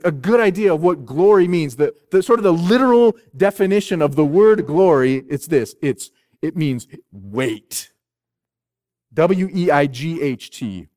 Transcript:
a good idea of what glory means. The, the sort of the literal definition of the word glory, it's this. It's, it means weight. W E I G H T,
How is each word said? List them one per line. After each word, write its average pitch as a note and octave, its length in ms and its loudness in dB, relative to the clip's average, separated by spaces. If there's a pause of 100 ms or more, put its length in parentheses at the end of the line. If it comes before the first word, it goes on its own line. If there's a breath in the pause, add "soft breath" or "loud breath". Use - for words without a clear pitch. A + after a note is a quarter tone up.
a F3 80 0
good D#3+ 280 0
idea G3+ 340 0
of D#3 80 -2
what E3 240 0
glory F3+ 420 2
means. D#3+ 280 -4
The, D3 180 -2 (160)
the F#3 140 2
sort A#3+ 160 2
of A3 40 -4
the F#3 100 2
literal A#3 600 2 (220 soft breath)
definition G3 640 -2
of C#3 140 0
the D3+ 100 2
word G#3 400 4
glory, C#3 640 2
it's D3 160 -8
this. C#3+ 360 -2
It's, - 280 -6 (320)
it D#3 160 -6
means C3+ 300 -6 (240)
weight. G#2+ 800 -8 (1200)
W F#3 400 0
E F3+ 160 -2
I C#3+ 160 2
G C#3+ 360 -8
H C3+ 280 -8
T, F#2+ 480 -12